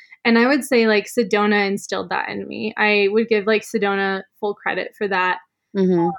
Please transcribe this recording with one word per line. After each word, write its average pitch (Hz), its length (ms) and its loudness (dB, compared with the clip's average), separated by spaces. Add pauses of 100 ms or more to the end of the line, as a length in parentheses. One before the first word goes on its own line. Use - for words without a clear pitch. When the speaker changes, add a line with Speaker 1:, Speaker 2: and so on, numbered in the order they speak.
(240)
Speaker 1:
And 233 140 4
I 240 100 4
would 269 160 2
say, 233 240 2
like, 208 180 2
Sedona 208 600 0
instilled 196 400 -6
that 185 200 -4
in 202 200 -8
me. 220 280 -8
I 208 360 2
would 226 160 2
give, 208 180 0
like, 214 160 2
Sedona 196 600 -2 (180)
full 208 140 -4
credit - 420 -6
for 214 100 -4
that. 185 320 -2 (380)
Speaker 2:
Mm-hmm. 180 320 2 (100)